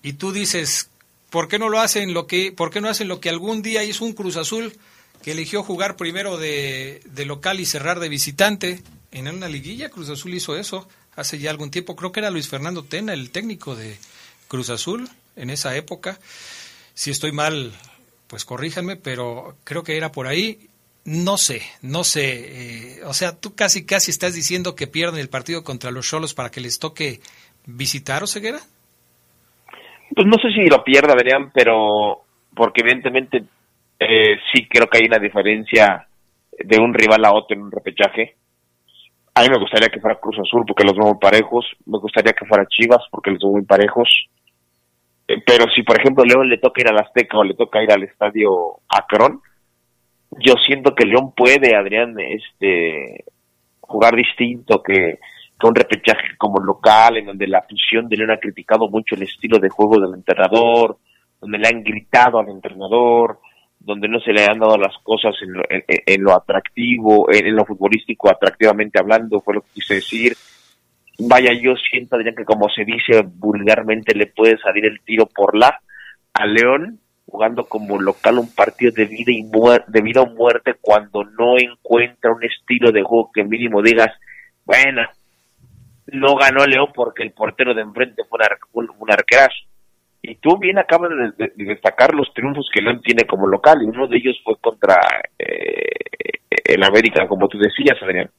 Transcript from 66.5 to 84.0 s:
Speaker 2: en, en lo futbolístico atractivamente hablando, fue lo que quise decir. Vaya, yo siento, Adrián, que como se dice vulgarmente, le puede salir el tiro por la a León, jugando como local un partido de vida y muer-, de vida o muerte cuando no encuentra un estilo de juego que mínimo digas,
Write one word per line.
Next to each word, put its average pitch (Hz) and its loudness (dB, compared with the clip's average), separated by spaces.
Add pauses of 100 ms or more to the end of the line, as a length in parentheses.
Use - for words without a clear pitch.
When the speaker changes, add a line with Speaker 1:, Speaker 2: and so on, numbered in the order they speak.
Speaker 2:
en, 101 4
en 110 0
lo 107 2
futbolístico 104 -2
atractivamente 104 0
hablando, 107 0
fue 101 -4
lo 104 -4
que - -20
quise 101 -6
decir. 117 -2 (840)
Vaya, 120 4
yo 123 0
siento, 123 -6
Adrián, 113 -4
que 113 -12
como 107 0
se 107 -4
dice 113 2
vulgarmente, 107 -2
le 104 0
puede 110 4
salir 104 -2
el 107 -2
tiro 110 0
por 101 0
la 127 4 (540)
a 104 0
León, 131 0 (280)
jugando 110 -4
como 101 -6
local 98 2
un 120 -4
partido 113 2
de 110 0
vida 110 -4
y 110 -4
muer-, 113 4
de 110 2
vida 117 2
o 127 6
muerte 117 0
cuando 104 2
no 117 2
encuentra 120 0
un 117 -4
estilo 120 0
de 107 2
juego 113 0
que 104 -2
mínimo 110 -2
digas, 113 4 (540)